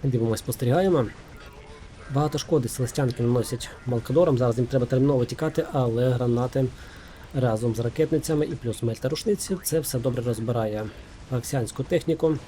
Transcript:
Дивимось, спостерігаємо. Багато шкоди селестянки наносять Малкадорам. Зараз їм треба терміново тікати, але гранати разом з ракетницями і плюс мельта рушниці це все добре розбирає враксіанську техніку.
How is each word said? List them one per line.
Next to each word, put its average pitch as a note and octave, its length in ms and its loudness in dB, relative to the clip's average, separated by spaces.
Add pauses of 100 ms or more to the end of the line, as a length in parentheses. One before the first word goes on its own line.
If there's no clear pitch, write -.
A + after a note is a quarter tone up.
Дивимось, A#2 360 2
спостерігаємо. C3+ 640 2 (1080)
Багато D3 240 2
шкоди C3+ 320 2
селестянки B2 540 0
наносять A#2+ 460 0 (160)
Малкадорам. C3 520 4
Зараз A#2+ 200 2
їм B2 100 2
треба B2+ 180 2
терміново C3 400 4
тікати, D#3 460 -2
але B2 380 2
гранати B2 560 2 (680)
разом A#2 420 2
з A2+ 40 -4
ракетницями D3+ 680 2
і D#3 100 -6
плюс A#2 280 -4
мельта A#2 260 -2
рушниці F#3+ 540 -2
це D#3+ 160 0
все C3+ 200 -2
добре A#2+ 240 -2
розбирає A2+ 640 -2 (460)
враксіанську B2 520 -2
техніку. D#3+ 540 2 (100)